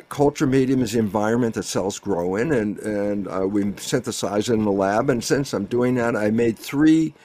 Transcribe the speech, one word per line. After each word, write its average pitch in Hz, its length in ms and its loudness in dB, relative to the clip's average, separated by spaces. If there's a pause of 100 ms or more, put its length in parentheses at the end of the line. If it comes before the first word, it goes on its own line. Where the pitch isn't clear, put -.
culture 143 380 0
medium 131 360 2
is 107 100 -4
the 120 60 0
environment 110 560 2
that 101 100 -4
cells 101 340 -4
grow 90 380 -2
in, 135 160 0
and, 104 260 0
and, 104 500 -4
uh, 95 180 -2
we 101 300 0
synthesize 107 720 -4
it 120 60 2
in 110 100 2
the 104 80 2
lab. 101 380 2
And 120 120 -2
since 139 300 -2
I'm 98 140 -2
doing 123 300 0
that, 117 200 0
I 104 140 0
made 113 280 2
three 156 560 2 (100)